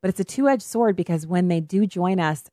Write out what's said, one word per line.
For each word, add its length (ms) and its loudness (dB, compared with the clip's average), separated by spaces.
but 80 0
it's 100 -2
a 40 -2
two-edged 360 0
sword 340 0
because 320 -4
when 220 2
they 120 2
do 260 0
join 340 -2
us 320 -2